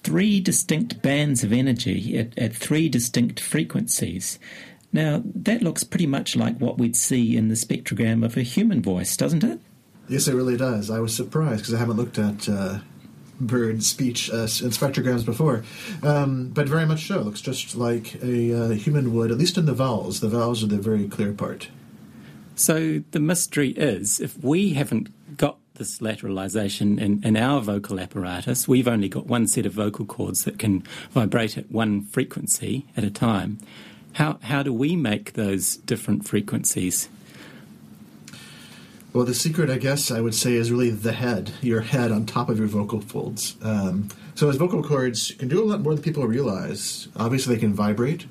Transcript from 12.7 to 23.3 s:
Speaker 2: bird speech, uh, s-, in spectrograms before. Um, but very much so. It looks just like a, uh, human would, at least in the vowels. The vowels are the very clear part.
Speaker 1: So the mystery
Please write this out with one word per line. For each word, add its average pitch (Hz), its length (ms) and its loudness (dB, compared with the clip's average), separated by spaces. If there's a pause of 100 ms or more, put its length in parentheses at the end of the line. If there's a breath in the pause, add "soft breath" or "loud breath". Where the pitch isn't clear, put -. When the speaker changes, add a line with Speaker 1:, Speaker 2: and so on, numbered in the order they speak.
Speaker 2:
bird 113 440 0
speech, 120 480 -2
uh, 113 140 -2
s-, 110 180 -2
in 123 80 0
spectrograms 123 560 0
before. 123 360 2 (400 loud breath)
Um, 135 460 2
but 139 180 0
very 160 200 2
much 156 200 0
so. 196 140 0
It 107 60 -2
looks - 160 -8
just - 340 -6
like 120 460 -2
a, 120 320 2
uh, 117 160 2
human 127 420 2
would, 113 180 2
at 117 60 0
least 165 220 2
in 165 80 4
the 131 80 4
vowels. 113 460 0
The 110 100 0
vowels 117 340 2
are - 20 2
the 104 120 2
very 104 300 2
clear 101 240 -2
part. - 360 -6 (840 loud breath)
Speaker 1:
So 160 560 2
the 165 100 0
mystery 147 500 2